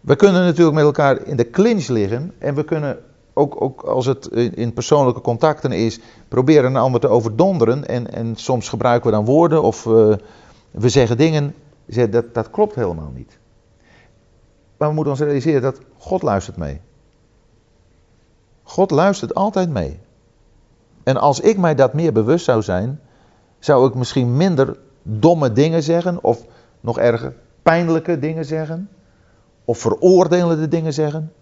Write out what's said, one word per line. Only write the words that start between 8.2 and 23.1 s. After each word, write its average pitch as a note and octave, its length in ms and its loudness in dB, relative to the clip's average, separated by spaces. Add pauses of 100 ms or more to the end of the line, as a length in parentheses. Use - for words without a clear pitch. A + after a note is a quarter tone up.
soms B2+ 340 -4
gebruiken A#2+ 400 0
we G#2+ 60 2
dan G#2 100 0
woorden D#3 380 4
of, - 220 -2
eh, A2 280 6 (580)
we A#2 180 0
zeggen A#2 280 2
dingen, D3+ 380 0 (340)
ze-, A2+ 200 0
dat, A#2 240 -2
dat A2 160 -4
klopt G#3 260 -2
helemaal E2 400 -6
niet. - 220 -20 (1400)
Maar D3+ 100 -2
we D3+ 60 -2
moeten D3 200 -2
ons C3+ 80 -4
realiseren C#3+ 400 0
dat C3 180 -4 (180)
God - 240 -6
luistert G2 360 -4
mee. D2+ 240 -8 (1800)
God F#3+ 280 -2
luistert F3 440 0
altijd F#3+ 340 -2
mee. E2 300 -6 (1040)
En C3 140 0
als B2+ 220 2
ik G#3+ 180 2
mij E3+ 180 2
dat B2+ 180 2
meer D#3 200 0
bewust A#2 320 2
zou A2+ 160 2
zijn, G#2 380 -4 (600)